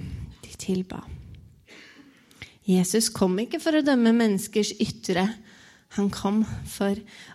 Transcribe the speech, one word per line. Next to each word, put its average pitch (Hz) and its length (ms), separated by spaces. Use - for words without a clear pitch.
de - 160
tilba. 185 420
Jesus 185 480
kom 185 240
ikke 254 240
for 311 160
å 302 80
dømme 247 240
menneskers 214 640
ytre. 185 400
Han 202 160
kom 202 300
for 202 320